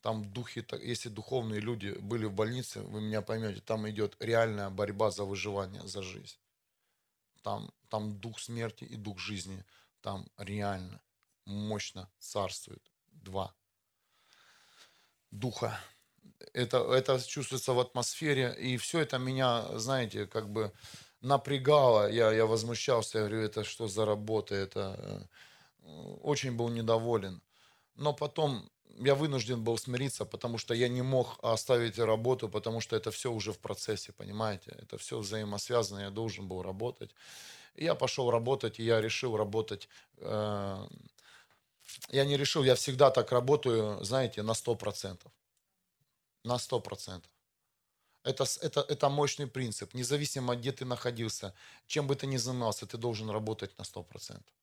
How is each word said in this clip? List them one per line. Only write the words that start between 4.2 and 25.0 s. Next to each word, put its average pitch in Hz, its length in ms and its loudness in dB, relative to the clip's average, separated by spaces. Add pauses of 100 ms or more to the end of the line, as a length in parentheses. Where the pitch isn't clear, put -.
реальная 110 500 2
борьба 101 400 2
за 101 140 -4
выживание, 98 640 -4
за 98 160 -8
жизнь. 95 360 -12 (1040)
Там, 107 280 -6 (180)
там 107 300 -4
дух 110 220 -10
смерти 117 440 -6
и 123 120 -14
дух 101 220 -8
жизни, 95 460 -8 (360)
там 98 260 -8 (120)
реально 98 600 -6 (440)
мощно 104 640 -6 (100)
царствует - 640 -6 (300)
два 95 420 -6 (1800)
духа. 110 480 -4 (760)
Это, 123 240 2
это 127 420 4
чувствуется 131 520 -4
в 123 80 6
атмосфере, 127 800 0
и 127 180 0
все 165 240 0
это 147 180 0
меня, 127 600 2
знаете, 113 480 -2
как 107 220 -4
бы 104 240 -2 (480)
напрягало. 135 920 6
Я, 113 220 6
я 110 140 6
возмущался, 113 720 2
я 110 60 2
говорю: 107 180 0
«Это 107 220 -2
что 110 240 -6
за 104 160 2
работа?» 107 500 0
Это, 98 760 -6 (540)